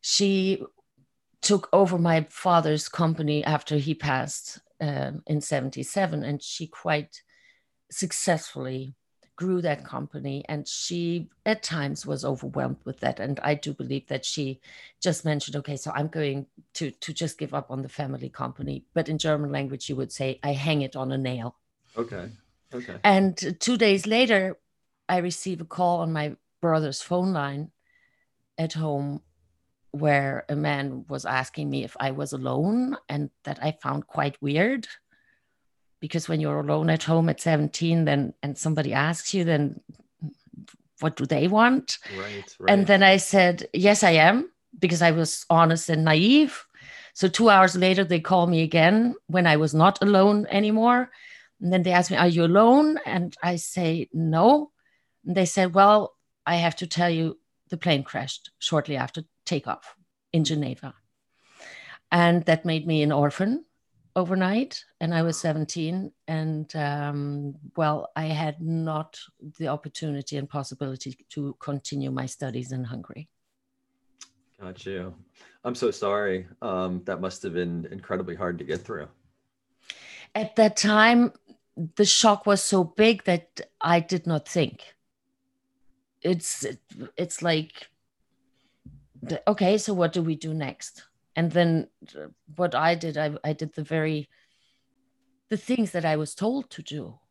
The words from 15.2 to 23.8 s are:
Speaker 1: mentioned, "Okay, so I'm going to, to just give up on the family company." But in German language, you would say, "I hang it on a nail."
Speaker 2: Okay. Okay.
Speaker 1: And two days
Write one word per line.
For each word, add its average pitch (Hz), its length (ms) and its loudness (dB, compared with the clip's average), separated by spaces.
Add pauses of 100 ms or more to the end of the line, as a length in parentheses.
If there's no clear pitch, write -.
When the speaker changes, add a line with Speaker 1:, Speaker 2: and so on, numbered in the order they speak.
Speaker 1:
mentioned, 147 320 -4
"Okay, 143 200 -8
so 151 180 -10
I'm 147 140 -4
going 139 380 -6 (280)
to, 147 160 -6
to - 220 -14
just 151 260 -6
give 143 200 -10
up 135 120 -10
on 131 120 -8
the 135 180 -14
family 131 280 -8
company." 135 560 -10 (100)
But 165 140 -2
in 156 100 -4
German 147 320 -2
language, 139 380 -6
you 139 80 -4
would 131 160 -6
say, 131 300 -6
"I 143 100 -2
hang 143 300 0
it 135 140 -8
on 131 160 -6
a 135 60 -4
nail." 127 380 -6 (400)
Speaker 2:
Okay. 104 320 -8 (460)
Okay. 123 280 -12
Speaker 1:
And 196 320 4 (260)
two 240 180 0
days 202 280 2